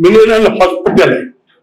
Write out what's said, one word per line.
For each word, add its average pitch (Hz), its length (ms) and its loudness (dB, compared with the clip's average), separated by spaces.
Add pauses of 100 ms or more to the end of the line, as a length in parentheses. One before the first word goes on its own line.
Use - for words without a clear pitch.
মিনারেল 220 460 2
হসপিটালে। 180 760 -2 (400)